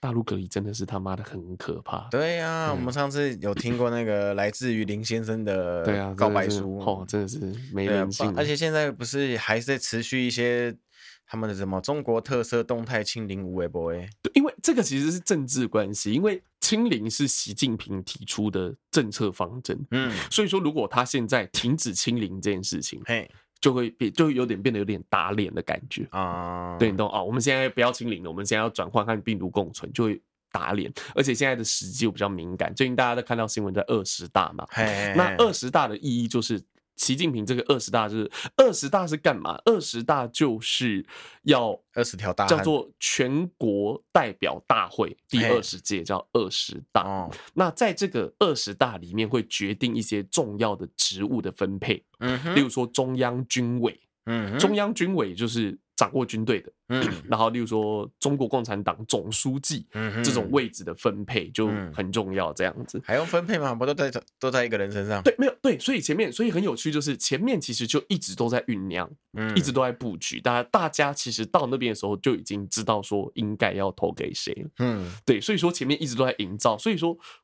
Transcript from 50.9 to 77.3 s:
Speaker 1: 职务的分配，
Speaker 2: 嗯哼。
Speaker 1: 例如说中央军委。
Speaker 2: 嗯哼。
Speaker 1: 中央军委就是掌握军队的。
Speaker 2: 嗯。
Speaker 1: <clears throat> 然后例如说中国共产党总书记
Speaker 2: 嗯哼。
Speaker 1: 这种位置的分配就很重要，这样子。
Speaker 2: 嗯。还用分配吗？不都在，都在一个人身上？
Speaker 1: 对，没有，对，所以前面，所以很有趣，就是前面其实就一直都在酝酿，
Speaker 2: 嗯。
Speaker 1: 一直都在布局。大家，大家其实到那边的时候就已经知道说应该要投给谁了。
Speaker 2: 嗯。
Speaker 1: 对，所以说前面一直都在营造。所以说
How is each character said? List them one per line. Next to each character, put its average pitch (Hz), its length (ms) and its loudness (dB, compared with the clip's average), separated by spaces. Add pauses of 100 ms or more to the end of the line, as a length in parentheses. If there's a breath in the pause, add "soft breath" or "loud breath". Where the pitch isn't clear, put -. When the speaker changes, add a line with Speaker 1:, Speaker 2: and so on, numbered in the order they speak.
Speaker 1:
职 95 260 -2
务 110 180 0
的 95 100 -4
分 98 280 -2
配， 92 260 -2 (140)
Speaker 2:
嗯 127 220 -2
哼。 165 140 -4
Speaker 1:
例 147 60 8
如 135 80 2
说 123 180 0
中 127 300 0
央 127 320 0
军 123 320 0
委。 117 180 0 (280)
Speaker 2:
嗯 113 260 -2
哼。 120 60 -2
Speaker 1:
中 196 180 4
央 202 180 0
军 180 220 0
委 101 180 0
就 113 140 -2
是 110 280 0 (200)
掌 - 160 2
握 127 120 2
军 110 200 -2
队 107 160 2
的。 - 100 -20 (180)
Speaker 2:
嗯。 131 140 2 (120)
Speaker 1:
<clears throat> - 120 -12
然 113 140 2
后 113 80 6
例 117 100 0
如 117 80 0
说 107 420 0 (120)
中 143 160 2
国 131 100 2
共 123 160 2
产 107 180 -2
党 90 160 0 (100)
总 104 260 0
书 131 260 0
记 - 360 -2
Speaker 2:
嗯 110 180 -2
哼。 113 100 -2
Speaker 1:
这 139 80 4
种 117 220 0
位 131 160 2
置 - 160 -10
的 82 100 -6
分 104 300 -2
配 104 240 0
就 110 180 0 (260)
很 92 200 -2
重 95 200 0
要， 90 200 0
这 90 100 -2
样 92 240 -2
子。 - 120 -8
Speaker 2:
嗯。 131 60 -6
还 113 120 0
用 160 100 0
分 175 180 2
配 180 140 0
吗？ 139 160 0
不 117 100 -2
都 139 80 2
在， 139 200 0 (260)
都 131 120 0
在 127 140 2
一 120 40 -2
个 110 100 0
人 101 140 -2
身 101 160 -2
上？ 104 140 0
Speaker 1:
对， 147 140 6
没 269 100 2
有， - 140 2
对， 240 180 4
所 - 140 0
以 262 80 2
前 151 160 0
面， 196 160 2
所 226 140 0
以 233 60 2
很 175 100 2
有 160 140 0
趣， 156 160 -2
就 151 80 2
是 139 160 -2
前 - 240 0
面 226 200 2
其 131 120 -6
实 117 140 -2
就 143 220 2
一 202 80 2
直 95 200 -4
都 117 120 2
在 120 180 2
酝 98 200 -2
酿， 87 240 -4 (220)
Speaker 2:
嗯。 110 240 -2
Speaker 1:
一 190 40 8
直 139 120 -2
都 131 100 4
在 127 80 2
布 120 280 -6
局。 - 220 -8
大 120 220 2
家， 120 80 -6
大 180 180 4
家 143 240 2
其 123 200 -4
实 110 120 -4
到 107 220 4
那 123 100 0
边 123 140 0
的 107 40 -2
时 101 120 -4
候 101 120 0
就 123 180 2
已 87 60 -8
经 101 260 -6
知 110 160 -2
道 107 180 2
说 101 320 0
应 104 220 -2
该 101 160 2
要 98 180 0
投 87 220 0
给 - 200 -6
谁 - 220 -6
了。 - 240 -10
Speaker 2:
嗯。 107 320 -2 (140)
Speaker 1:
对， 113 160 4
所 214 120 0
以 196 60 2
说 175 140 4
前 175 120 -4
面 147 160 2
一 160 60 -2
直 127 80 -4
都 127 100 2
在 127 140 2
营 98 180 -4
造。 110 220 4
所 226 140 2
以 196 40 2
说 165 200 0 (280 loud breath)